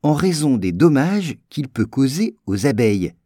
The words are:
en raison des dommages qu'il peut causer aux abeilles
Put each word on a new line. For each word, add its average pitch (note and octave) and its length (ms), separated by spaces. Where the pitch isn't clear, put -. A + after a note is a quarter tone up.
en D3+ 120
raison D3+ 420
des F#2 160
dommages D#3 640
qu'il C#3+ 200
peut A2 180
causer C3+ 480
aux G2 200
abeilles G#2 460